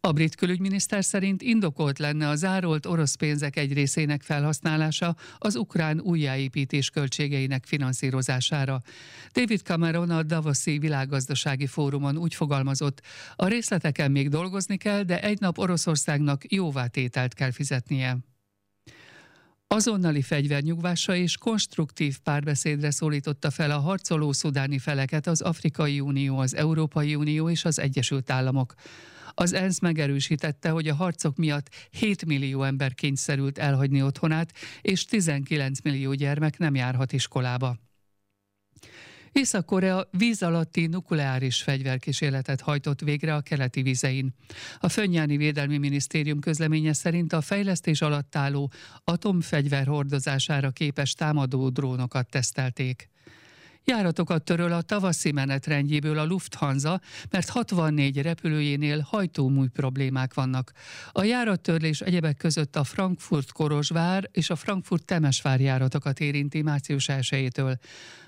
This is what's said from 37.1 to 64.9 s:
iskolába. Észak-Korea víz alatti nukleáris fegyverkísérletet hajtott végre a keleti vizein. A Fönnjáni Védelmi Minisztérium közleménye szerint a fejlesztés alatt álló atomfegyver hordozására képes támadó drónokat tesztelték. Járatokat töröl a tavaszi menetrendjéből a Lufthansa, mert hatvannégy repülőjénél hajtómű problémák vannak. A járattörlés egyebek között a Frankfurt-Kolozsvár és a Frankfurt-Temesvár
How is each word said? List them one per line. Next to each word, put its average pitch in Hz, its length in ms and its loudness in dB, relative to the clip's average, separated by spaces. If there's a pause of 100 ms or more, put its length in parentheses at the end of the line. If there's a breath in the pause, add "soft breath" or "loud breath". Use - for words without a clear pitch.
iskolába. 123 640 -2 (1500 loud breath)
Észak-Korea 190 800 0
víz 214 320 2
alatti 165 440 0
nukleáris 139 720 -2
fegyverkísérletet 135 1000 -2
hajtott 143 380 -2
végre 147 360 0
a 147 60 -2
keleti 139 400 -2
vizein. 131 520 0 (440 loud breath)
A 180 120 2
Fönnjáni 165 480 2
Védelmi 147 400 2
Minisztérium 143 600 0
közleménye 156 540 2
szerint 170 400 0
a 160 80 2
fejlesztés 190 600 0
alatt 147 340 -2
álló 139 360 0 (320 loud breath)
atomfegyver 156 840 2
hordozására 139 840 0
képes 143 420 -2
támadó 135 560 0
drónokat 127 600 -2
tesztelték. 127 840 -4 (760 loud breath)
Járatokat 175 580 2
töröl 170 280 2
a 170 100 0
tavaszi 185 500 0
menetrendjéből 143 840 0
a 156 80 0
Lufthansa, 160 760 -2 (280 loud breath)
mert 185 200 0
hatvannégy 151 720 0
repülőjénél 151 800 0
hajtómű 139 680 2
problémák 131 680 -2
vannak. 131 380 -2 (400 loud breath)
A 190 120 0
járattörlés 180 800 0
egyebek 160 360 0
között 151 380 -2
a 147 80 2
Frankfurt-Kolozsvár 165 1500 0
és - 180 0
a 170 60 0
Frankfurt-Temesvár 156 1040 0